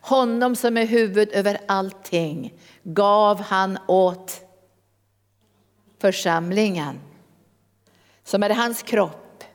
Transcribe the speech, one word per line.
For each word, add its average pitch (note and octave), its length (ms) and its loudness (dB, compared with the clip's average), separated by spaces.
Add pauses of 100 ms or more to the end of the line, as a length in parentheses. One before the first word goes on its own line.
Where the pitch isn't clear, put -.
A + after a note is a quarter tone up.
Honom B3 540 2
som A#3 220 0
är A3+ 80 2
huvud G#3+ 460 2
över G3+ 260 0 (100)
allting F3+ 840 -4 (300)
gav G3+ 580 2
han F#3+ 360 -2 (100)
åt F3+ 540 0 (1600)
församlingen, F3 960 0 (1200)
som G3+ 200 -2
är G3+ 60 0
hans A3+ 340 -2
kropp - 600 -4 (120)